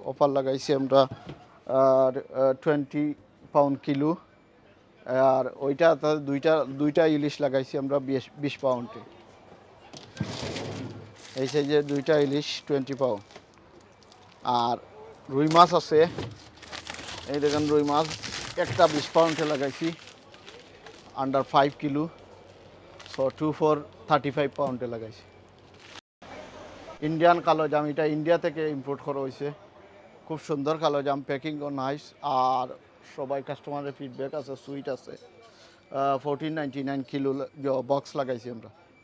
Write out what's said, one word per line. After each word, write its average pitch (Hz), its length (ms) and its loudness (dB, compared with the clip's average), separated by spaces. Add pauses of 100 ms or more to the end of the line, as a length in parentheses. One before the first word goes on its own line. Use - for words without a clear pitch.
অফার 139 260 2
লাগাইছি 135 440 0
আমরা, 135 260 6
আর, 131 80 6 (640)
আহ, 131 800 4 (100)
টোয়েন্টি 147 520 0 (380)
পাউন্ড 143 300 4
কিলো। 147 340 0 (880)
আর 131 400 4 (120)
ওইটা 143 380 4
তো 151 220 0
দুইটা, 143 480 0
দুইটা 147 420 2
ইলিশ 147 340 0
লাগাইছি 135 380 -2
আমরা 139 200 0
বিশ, 131 400 -4
বিশ 143 200 -6
পাউন্ডে। 120 420 -4 (2500)
এই 131 80 -2
সাইজে 147 340 2
দুইটা 143 360 2
ইলিশ 143 480 0
টোয়েন্টি 135 280 -2
পাউন্ড। 123 280 -2 (1200)
আর 120 340 0 (520)
রুই 147 260 2
মাছ 170 200 8
আছে, 160 320 4 (1200)
এই 143 120 -2
দেখেন 147 280 2
রুই 147 160 4
মাছ 147 220 2 (520)
একটা 165 280 4
বিশ 151 260 0
পাউন্ডে 165 320 4
লাগাইছি, 151 480 -2 (1300)
under 135 200 2
ফাইভ 143 360 4
কিলো, 147 300 -2 (1080)
so 135 220 0
টু 156 220 -2
for 151 160 4 (320)
থার্টি 147 220 2
ফাইভ 143 260 0
পাউন্ডে 127 300 -4
লাগাইছি। 113 360 -10 (1800)
ইন্ডিয়ান 165 340 4
কালো 156 280 2
জাম, 151 180 0
এটা 147 180 -2
ইন্ডিয়া 151 340 2
থেকে 156 320 -4
ইম্পোর্ট 135 320 -8
করা 139 180 -6
হয়েছে, 135 320 -8 (760)
খুব 156 120 -8
সুন্দর 151 400 -2
কালো 147 240 0
জাম, 139 200 -2
প্যাকিং 147 400 -6
ও 143 80 -8
নাইস। 139 420 -6 (100)
আর 127 460 0 (480)
সবাই 139 260 -6
কাস্টমারের 143 500 -10
ফিডব্যাক 135 420 -10
আছে, 135 220 -10
সুইট 139 320 -12
আছে। - 220 -8
আহ, - 1080 -6
ফোরটিন 147 340 -4
নাইনটি 143 300 -6
নাইন 135 200 -4
কিলো 139 300 -2
লা-, 135 120 -4
ইয়ে, 135 420 -4
বক্স 139 300 -2
লাগাইছি 123 340 -4
আমরা, 110 180 -14 (360)